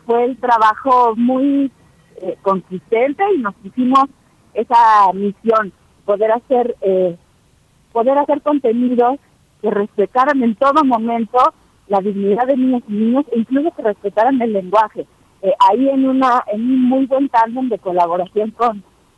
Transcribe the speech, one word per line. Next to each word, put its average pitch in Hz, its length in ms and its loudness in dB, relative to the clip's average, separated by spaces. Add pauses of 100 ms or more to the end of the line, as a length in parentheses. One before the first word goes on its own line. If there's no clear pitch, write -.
fue 240 180 0
el 247 120 -6
trabajo 240 760 2
muy, 262 560 0 (500)
eh, 185 220 -8
consistente 208 800 -2 (120)
y 302 40 0
nos 208 160 -6
pusimos 254 500 0 (480)
esa 220 600 4
misión, 202 600 -2 (320)
poder 208 260 0
hacer, 240 500 -2
eh, 185 360 0 (760)
poder 247 260 0
hacer 285 240 0
contenidos 247 760 0 (440)
que 208 100 -2
respetaran 247 720 -2
en 226 120 0
todo 277 280 2
momento 233 560 -2 (480)
la 196 120 0
dignidad 202 460 -2
de 269 120 0
niñas 254 300 0
y 214 60 -8
niños 233 380 0
e 233 80 -2
incluso 277 320 -2
que - 100 -12
respetaran 214 600 0
el 226 120 -2
lenguaje. 196 540 -2 (340)
Eh, 190 120 0 (140)
ahí 254 220 2
en 269 180 0
una, 262 440 2
en 214 100 -6
un 254 220 0
muy 262 240 2
buen 269 220 -2
tándem 233 400 0
de 208 100 -4
colaboración 180 720 -2
con, 220 320 -4 (340)